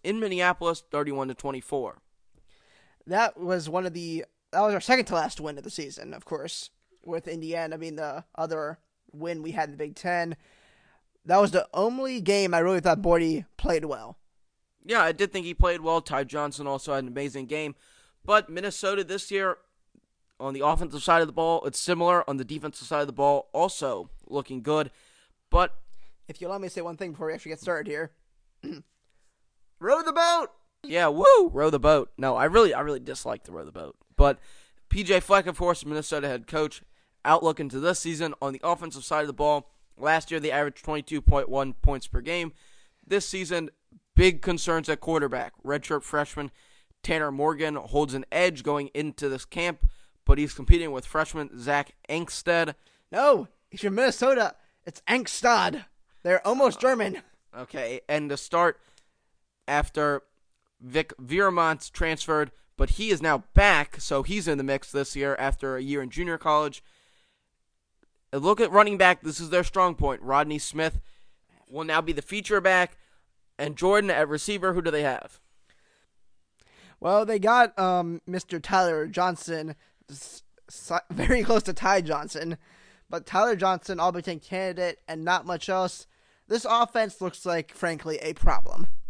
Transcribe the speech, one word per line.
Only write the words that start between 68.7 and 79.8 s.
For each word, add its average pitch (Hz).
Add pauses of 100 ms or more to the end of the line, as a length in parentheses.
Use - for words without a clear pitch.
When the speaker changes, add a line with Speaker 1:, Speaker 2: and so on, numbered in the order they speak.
Speaker 1:
running 202
back. 180
This 156
is 165
their 175
strong 185
point. 139
Rodney 147
Smith 160 (680)
will 147
now 160
be 165
the 143
feature 208
back. 185 (600)
And 147
Jordan 202
at 151
receiver, 185
who 180
do 165
they 151
have? - (1600)
Speaker 2:
Well, 208
they 214
got, 233
um, 180
Mister 180
Tyler 170
Johnson, 165 (340)